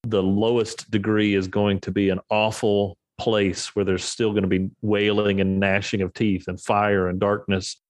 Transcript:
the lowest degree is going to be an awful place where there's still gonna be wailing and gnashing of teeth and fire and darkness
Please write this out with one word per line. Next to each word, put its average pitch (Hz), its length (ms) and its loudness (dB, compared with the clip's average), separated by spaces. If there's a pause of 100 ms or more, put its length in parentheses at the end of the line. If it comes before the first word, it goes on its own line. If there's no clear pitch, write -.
the 107 180 0
lowest 107 680 0
degree 107 440 2
is 95 140 0
going 101 320 0
to - 100 -8
be 98 180 2
an 92 120 -2 (100)
awful 107 640 0 (220)
place 104 580 0
where 101 80 0
there's 92 200 -2
still 110 280 -2
gonna 101 140 0
be 95 240 0 (100)
wailing 104 600 0
and 95 200 2
gnashing 98 400 0
of 92 140 -4
teeth 98 340 0
and 90 120 -8
fire 101 480 2
and 92 120 -4
darkness 101 680 -2